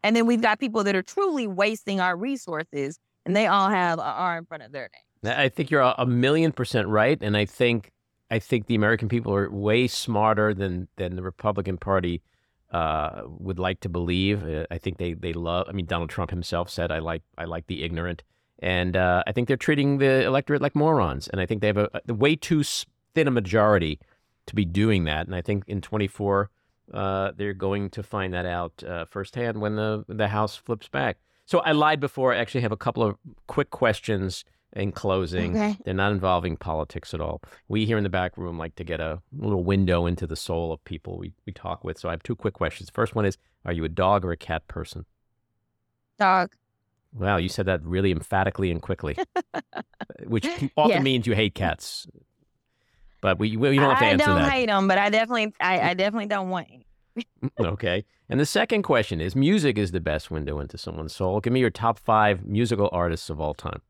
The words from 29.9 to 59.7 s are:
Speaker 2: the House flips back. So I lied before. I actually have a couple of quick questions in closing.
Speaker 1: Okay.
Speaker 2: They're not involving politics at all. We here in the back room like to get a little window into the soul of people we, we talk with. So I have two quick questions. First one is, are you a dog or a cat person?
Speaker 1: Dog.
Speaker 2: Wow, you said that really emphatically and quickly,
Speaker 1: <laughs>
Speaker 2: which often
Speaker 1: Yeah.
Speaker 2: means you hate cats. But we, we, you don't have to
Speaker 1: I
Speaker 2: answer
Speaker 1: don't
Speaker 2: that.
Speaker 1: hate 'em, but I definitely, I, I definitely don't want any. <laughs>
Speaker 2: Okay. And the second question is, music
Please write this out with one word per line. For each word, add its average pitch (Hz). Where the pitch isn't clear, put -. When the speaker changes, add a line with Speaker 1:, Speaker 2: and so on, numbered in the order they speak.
Speaker 2:
the 107
House 107
flips -
back. 135
So 175
I 160
lied 151
before. 131
I -
actually 120
have 107
a 107
couple 117
of 104
quick -
questions 98
in 101
closing. 90
Speaker 1:
Okay. 208
Speaker 2:
They're 92
not 98
involving 90
politics 78
at 80
all. 78
We 107
here 113
in 104
the 92
back 90
room 87
like 82
to 87
get 80
a 80
little 104
window 90
into 87
the 80
soul 82
of 76
people 87
we, 87
we 101
talk 87
with. 82
So 90
I 85
have 82
two -
quick -
questions. -
First -
one 110
is, 95
are 90
you 80
a 78
dog 92
or 87
a 80
cat -
person? 87
Speaker 1:
Dog. 185
Speaker 2:
Wow, 101
you 90
said 95
that 90
really 92
emphatically 95
and 80
quickly, -
Speaker 1:
<laughs> -
Speaker 2:
which 113
often 214
Speaker 1:
Yeah. 139
Speaker 2:
means 127
you 113
hate 107
cats. -
But 95
we, 110
we, 135
you 135
don't 139
have 262
to 277
Speaker 1:
I -
Speaker 2:
answer 294
Speaker 1:
don't -
Speaker 2:
that. -
Speaker 1:
hate 247
'em, 196
but 190
I 202
definitely, 220
I, 175
I 180
definitely 208
don't 196
want 180
any. 123
<laughs> -
Speaker 2:
Okay. 90
And 127
the 147
second 208
question 107
is, 90
music 143